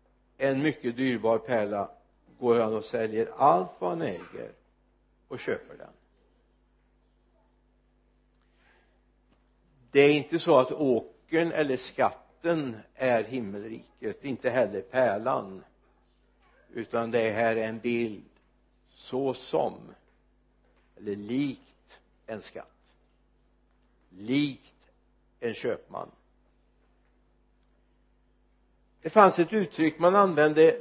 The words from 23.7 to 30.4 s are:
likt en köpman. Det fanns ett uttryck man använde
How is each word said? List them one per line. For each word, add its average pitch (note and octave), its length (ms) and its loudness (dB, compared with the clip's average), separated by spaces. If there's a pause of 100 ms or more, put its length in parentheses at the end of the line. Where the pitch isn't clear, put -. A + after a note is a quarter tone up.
likt B2+ 640 -4 (640)
en A2+ 140 -4
köpman. - 560 -8 (3000)
Det D#3+ 80 -8
fanns G3 280 8
ett E3+ 140 0
uttryck D#3+ 460 0
man F3+ 180 4
använde D#3+ 640 6